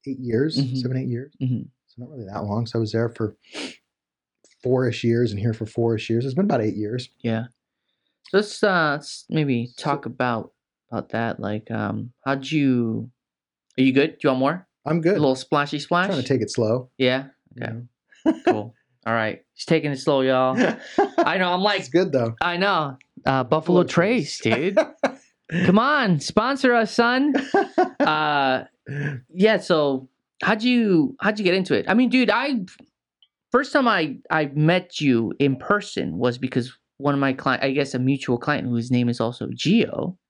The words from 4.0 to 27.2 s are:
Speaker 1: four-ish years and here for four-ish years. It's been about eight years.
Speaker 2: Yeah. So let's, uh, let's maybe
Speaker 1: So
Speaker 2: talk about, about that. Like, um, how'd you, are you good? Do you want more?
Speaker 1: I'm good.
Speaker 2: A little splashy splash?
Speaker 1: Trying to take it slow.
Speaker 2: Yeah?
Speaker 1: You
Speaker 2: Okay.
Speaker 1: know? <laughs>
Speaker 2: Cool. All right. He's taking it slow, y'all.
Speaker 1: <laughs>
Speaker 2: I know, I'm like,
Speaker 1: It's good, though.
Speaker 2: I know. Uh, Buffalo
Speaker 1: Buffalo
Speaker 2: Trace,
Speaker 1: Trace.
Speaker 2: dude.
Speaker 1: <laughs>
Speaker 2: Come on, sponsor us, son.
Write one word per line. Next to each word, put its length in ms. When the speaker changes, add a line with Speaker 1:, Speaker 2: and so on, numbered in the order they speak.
Speaker 1:
four-ish 400
years 280
and 80
here 140
for 120
four-ish 440
years. 160
It's 80
been 120
about 160
eight 140
years. 340
Speaker 2:
Yeah. 240
So 80
let's, 260
uh, 300
let's 360
maybe 460
Speaker 1:
So 80
Speaker 2:
talk 220
about, 460
about 180
that. 300
Like, 320
um, 400
how'd 240
you, 600
are 60
you 100
good? 200
Do 100
you 60
want 100
more? 280
Speaker 1:
I'm 160
good. 160
Speaker 2:
A 20
little 160
splashy 440
splash? 280
Speaker 1:
Trying 140
to 60
take 140
it 100
slow. 460
Speaker 2:
Yeah? 280
Speaker 1:
You 80
Speaker 2:
Okay. 100
Speaker 1:
know? 120
<laughs> 40
Speaker 2:
Cool. 300
All 80
right. 280
He's 120
taking 260
it 60
slow, 240
y'all. 360
Speaker 1:
<laughs> 600
Speaker 2:
I 180
know, 160
I'm 80
like, 180
Speaker 1:
It's 100
good, 220
though. 300
Speaker 2:
I 160
know. 400
Uh, 180
Buffalo 380
Speaker 1:
Buffalo 20
Speaker 2:
Trace, 560
Speaker 1:
Trace. 360
Speaker 2:
dude. 20
Speaker 1:
<laughs> 140
Speaker 2:
Come 140
on, 400
sponsor 540
us, 180
son. 480